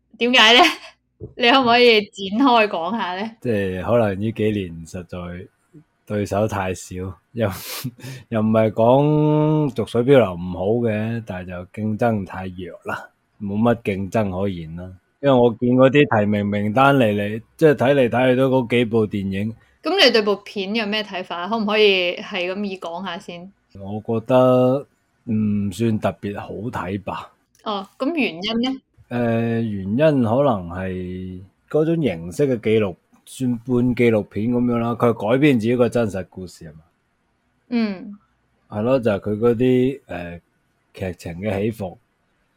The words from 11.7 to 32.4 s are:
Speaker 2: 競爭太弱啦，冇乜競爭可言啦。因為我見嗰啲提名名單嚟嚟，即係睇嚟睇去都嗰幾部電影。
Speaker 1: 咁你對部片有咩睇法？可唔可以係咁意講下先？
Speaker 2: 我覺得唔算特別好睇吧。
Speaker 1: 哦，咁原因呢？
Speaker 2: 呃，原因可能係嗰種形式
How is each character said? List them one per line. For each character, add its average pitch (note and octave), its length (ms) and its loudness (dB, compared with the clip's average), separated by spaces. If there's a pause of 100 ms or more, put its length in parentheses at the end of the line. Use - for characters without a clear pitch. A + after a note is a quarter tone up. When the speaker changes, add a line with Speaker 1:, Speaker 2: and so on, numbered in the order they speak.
Speaker 2:
競 G#2+ 160 -2
爭 A2 280 0
太 F#2+ 220 -10
弱 F2+ 360 -12
啦， - 260 -10 (320)
冇 G2+ 160 -4
乜 A#2 240 4
競 G2 300 -4
爭 G#2+ 180 0 (120)
可 G2+ 80 -2
言 E2 260 -10
啦。 F2+ 160 -14 (300)
因 C#3 80 2
為 - 20 6
我 B2 220 6
見 B2 160 -2
嗰 B2+ 200 6
啲 C3 300 4
提 G#2 60 2
名 G#2 200 0
名 G#2 280 -2
單 C3+ 240 4
嚟 B2 80 4 (100)
嚟， G#2 260 -4 (140)
即 D#3 120 4
係 D3 80 6
睇 C3+ 200 2
嚟 B2+ 140 4
睇 C3 200 2
去 B2+ 60 4
都 C3 140 2
嗰 B2+ 180 2
幾 A#2+ 180 2
部 A2 220 2
電 G2 220 -4
影。 G#2 260 -4 (260)
Speaker 1:
咁 F#4 240 2
你 A#3+ 60 6
對 A3+ 120 4
部 G3+ 120 0
片 G3 400 -8
有 A3+ 100 -2
咩 G#3+ 160 -4
睇 F#3+ 220 -8
法？ F3 240 -8
可 A3+ 100 -2
唔 G#3+ 80 -2
可 G#3+ 140 0
以 F#3 380 4
係 F#3 360 -6
咁 G3+ 120 -6
意 F#3+ 120 -8
講 F3+ 280 -10
下 F3 120 -8
先？ F#3 320 -18 (300)
Speaker 2:
我 G2+ 260 -10
覺 A2+ 220 -4
得 B2+ 580 4 (460)
唔 G#2 400 0
算 G#2+ 280 0
特 G2 200 -2
別 G2+ 180 -8
好 - 120 -12
睇 G2 520 -8
吧。 - 300 -12 (320)
Speaker 1:
哦， G3 240 -8 (100)
咁 C#4+ 160 -4
原 G#3 220 -2
因 G#3+ 260 -4
呢？ C4 200 -4 (260)
Speaker 2:
呃， A#2 540 -2
原 G2+ 260 -6
因 G#2+ 100 -2
可 D#3 160 4
能 A#2+ 540 2
係 F#2 720 -8 (300)
嗰 D#3 160 0
種 E3 180 0
形 F2 260 -4
式 D3 160 -2